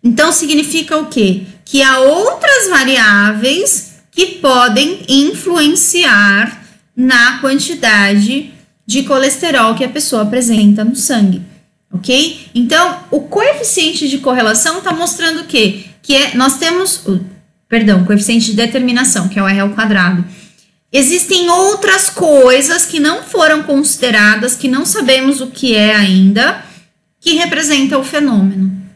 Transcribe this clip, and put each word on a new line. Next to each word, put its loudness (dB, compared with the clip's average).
Então, 2
significa -2
o -4
quê? -2
Que -2
há 2
outras 2
variáveis 0
que 0
podem 0
influenciar 2
na 2
quantidade 0
de -2
colesterol 0
que -4
a -4
pessoa -4
apresenta 2
no -6
sangue, 0
ok? -2
Então, 0
o 0
coeficiente -2
de -4
correlação -2
tá -4
mostrando -4
o -14
quê? -2
Que -2
é, -2
nós 0
temos, -4
o, -2
perdão, 2
coeficiente 0
de -2
determinação, 0
que -4
é 0
o 0
R 0
ao 0
quadrado. 0
Existem 0
outras 0
coisas 2
que -4
não 0
foram 0
consideradas, 0
que -6
não -2
sabemos 0
o -8
que -2
é 2
ainda, 2
que -2
representa -2
o 0
fenômeno 0